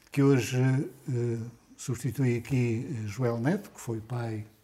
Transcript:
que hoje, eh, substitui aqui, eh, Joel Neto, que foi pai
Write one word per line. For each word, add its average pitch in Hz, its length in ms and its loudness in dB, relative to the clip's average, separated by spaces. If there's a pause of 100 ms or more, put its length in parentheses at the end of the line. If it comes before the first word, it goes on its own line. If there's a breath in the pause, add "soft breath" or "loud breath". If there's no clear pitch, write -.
(120)
que 143 100 4
hoje, 127 400 6 (460)
eh, 120 300 0 (380)
substitui 123 600 -2
aqui, 120 520 0
eh, 110 200 -6
Joel 117 300 -2
Neto, 160 320 0
que - 100 -20
foi 113 200 -6
pai 110 460 -6 (180)